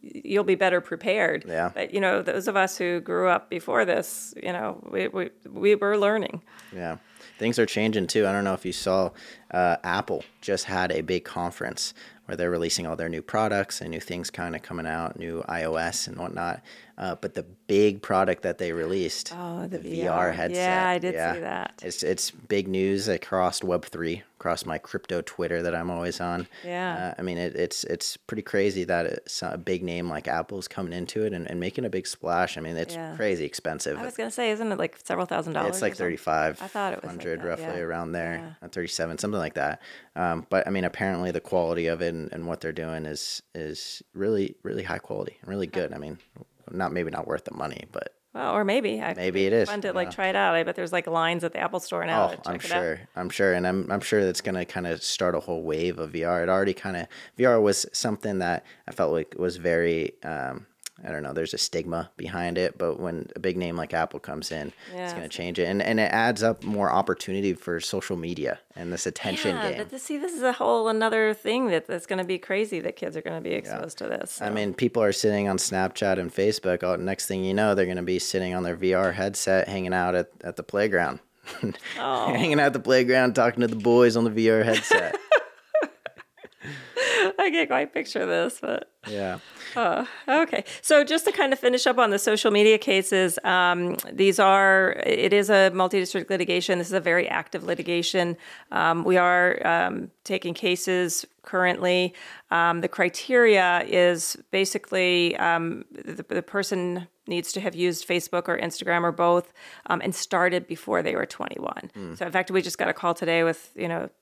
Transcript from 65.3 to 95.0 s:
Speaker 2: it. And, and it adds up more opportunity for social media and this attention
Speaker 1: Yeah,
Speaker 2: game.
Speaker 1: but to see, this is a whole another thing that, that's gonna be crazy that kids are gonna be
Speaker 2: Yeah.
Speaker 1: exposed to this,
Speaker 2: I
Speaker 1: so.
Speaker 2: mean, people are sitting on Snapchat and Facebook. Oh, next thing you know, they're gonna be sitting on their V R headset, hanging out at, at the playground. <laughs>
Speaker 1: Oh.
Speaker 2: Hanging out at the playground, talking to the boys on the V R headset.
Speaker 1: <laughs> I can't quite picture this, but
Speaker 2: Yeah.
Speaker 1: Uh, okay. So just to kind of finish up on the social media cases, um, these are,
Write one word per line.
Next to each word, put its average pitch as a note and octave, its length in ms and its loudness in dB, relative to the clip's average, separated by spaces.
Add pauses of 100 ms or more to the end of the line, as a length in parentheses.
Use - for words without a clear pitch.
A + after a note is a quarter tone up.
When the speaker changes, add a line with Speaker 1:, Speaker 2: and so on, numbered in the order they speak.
Speaker 2:
it. F2 60 2
And, G2 160 0
and A2 180 2
it G#2+ 100 4
adds A2+ 320 2
up A2+ 220 0
more G2+ 260 0
opportunity F#2+ 640 0
for E2+ 280 -4
social - 340 -4
media E2 440 -4 (180)
and F2 160 -6
this E2+ 120 -4
attention F#2+ 520 -2
Speaker 1:
Yeah, G2 140 -2
Speaker 2:
game. - 80 -6
Speaker 1:
but G#3+ 100 -8
to C4 100 -14
see, D4 180 -8
this E4 160 -6
is D4 80 -8
a B3 120 2
whole A#3 340 2
another A3 460 2
thing A#3 340 -2
that, E3 180 0
that's E3+ 200 -6
gonna F#3 180 -2
be F3+ 160 -4
crazy G3 400 -4
that F3 160 -6
kids D#3+ 220 -8
are D#3+ 40 -8
gonna E3 200 -6
be - 80 -6
Speaker 2:
Yeah. - 80 -2
Speaker 1:
exposed - 400 -8
to - 100 -8
this, - 340 -6
Speaker 2:
I G#2 60 -4
Speaker 1:
so. G#2 60 -4
Speaker 2:
mean, G#2 200 -2
people A#2 300 2
are G2+ 80 6
sitting G2+ 380 2
on F#2+ 80 0
Snapchat F#2+ 600 0
and F2 160 -4
Facebook. G2 480 2
Oh, F2+ 140 2
next F#2 300 -4
thing F#2+ 180 -2
you F#2+ 100 0
know, G#2 220 4
they're F#2+ 100 4
gonna F2+ 160 -2
be F2+ 160 0
sitting F#2 380 -2
on F#2 80 -2
their E2+ 140 -2
V F#2 160 2
R F#2 180 4
headset, F#2+ 560 2
hanging F#2 260 -2
out F2+ 220 2
at, F2 140 0 (160)
at F2 100 -8
the E2 80 -8
playground. F#2+ 560 2 (420)
<laughs> - 380 -8
Speaker 1:
Oh. C3 340 0
Speaker 2:
Hanging D3+ 280 2
out C#3+ 60 6
at C#3 60 2
the C3+ 60 -2
playground, B2+ 540 6
talking A#2+ 260 4
to A#2+ 80 4
the A2+ 80 -2
boys A#2+ 400 8
on A#2 80 4
the A#2 60 4
V A2 200 4
R A2 140 6
headset. A2+ 580 2
Speaker 1:
<laughs> - 60 -20 (2000)
I F#4+ 140 2
can't D#4 180 0
quite C#4 240 0
picture - 320 -4
this, E3+ 360 0
but - 280 -6 (180)
Speaker 2:
Yeah. G2 320 -4 (360)
Speaker 1:
Uh, A#3 300 2 (220)
okay. D#4 360 2 (180)
So D4 220 8
just D#4 220 2
to G#4 80 4
kind C#4 180 4
of C4 80 2
finish B3 260 4
up B3+ 120 4
on A#3+ 120 6
the G3+ 80 2
social G#3+ 320 4
media G#3 280 8
cases, F#3+ 640 4
um, F3+ 540 4 (140)
these G3 280 4
are, F#3+ 540 8 (120)